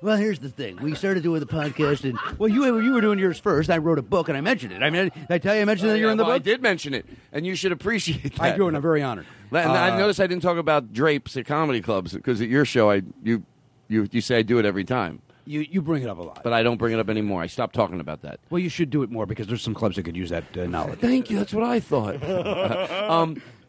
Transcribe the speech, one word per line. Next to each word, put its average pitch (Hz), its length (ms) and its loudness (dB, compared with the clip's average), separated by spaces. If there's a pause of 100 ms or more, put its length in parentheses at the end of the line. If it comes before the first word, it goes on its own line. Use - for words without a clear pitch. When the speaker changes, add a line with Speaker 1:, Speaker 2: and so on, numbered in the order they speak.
Speaker 1:
Well, 214 140 2
here's 208 220 2
the 131 120 -12
thing. 104 280 -10
We 151 160 -4
started 185 300 -2
doing 165 160 0
the 143 80 -4
podcast, 147 600 0
and, 120 120 -2 (180)
well, 214 100 2
you, 240 340 4
you 254 120 4
were 240 80 4
doing 208 160 4
yours 185 220 0
first. 160 320 2
I 165 80 4
wrote 160 180 2
a 135 60 0
book, 165 260 0
and 143 80 -2
I 139 40 -4
mentioned 180 320 -2
it. 98 100 -4
I 151 80 2
mean, 180 220 2
did 156 180 -14
I 175 80 2
tell 202 160 2
you 214 80 2
I - 20 2
mentioned 208 240 2
Speaker 2:
Oh, 214 40 4
Speaker 1:
that 214 60 2
you're 220 100 4
Speaker 2:
yeah, - 20 4
Speaker 1:
in 214 80 2
the 226 40 4
Speaker 2:
well, 233 100 4
I 269 40 4
Speaker 1:
book? 254 80 -4
Speaker 2:
did 240 160 2
mention 185 320 0
it, 113 100 -4 (300)
and 160 140 -4
you 185 80 -4
should 180 160 0
appreciate 165 680 -2
Speaker 1:
I 160 120 2
Speaker 2:
that. 92 60 0
Speaker 1:
do, 190 100 4
and 156 100 0
I'm 139 60 -2
very 156 180 2
honored. 120 240 -4 (260)
Speaker 2:
And 143 60 2 (140)
I 170 180 4
Speaker 1:
Uh, 196 80 2
Speaker 2:
noticed 202 220 2
I 190 80 4
didn't 175 160 -4
talk 175 140 2
about 147 360 0
drapes 143 420 0
at 123 120 -6
comedy 147 340 0
clubs, 95 420 -2
'cause 117 180 0
at 117 60 0
your 135 160 4
show, 110 280 6
I, 101 100 4 (220)
you, 110 200 0 (440)
you, 107 240 2
you 117 100 0
say 120 160 2
I 113 60 4
do 117 160 4
it 107 60 4
every 98 200 0
time. 104 340 -4 (280)
Speaker 1:
You, 151 140 -4
you 170 200 -2
bring 147 220 -2
it 117 60 -6
up 90 100 -10
a 87 40 -10
lot. - 200 -14
Speaker 2:
But 117 100 2
I 113 80 6
don't 117 160 2
bring 113 160 0
it 113 60 2
up 107 100 -2
anymore. 107 320 -2
I 85 60 -4
stopped 113 280 -6
talking 92 240 0
about 76 220 -10
that. - 180 -14 (120)
Speaker 1:
Well, 175 80 0
you 175 100 -2
should 151 220 -2
do 147 100 2
it 113 80 -2
more, 110 160 -4
because 107 220 -6
there's 117 160 -4
some 113 100 -4
clubs 101 220 -2
that 98 80 -4
could 82 140 -8
use 90 120 -6
that, 85 140 -4 (120)
uh, 90 120 -4
knowledge. 82 320 -4
Speaker 2:
Thank 247 320 0
you. 202 60 -2
That's 202 180 -4
what 220 80 0
I 240 160 0
thought. 127 440 -2
<laughs> 185 920 -2
Um, 160 260 0 (280)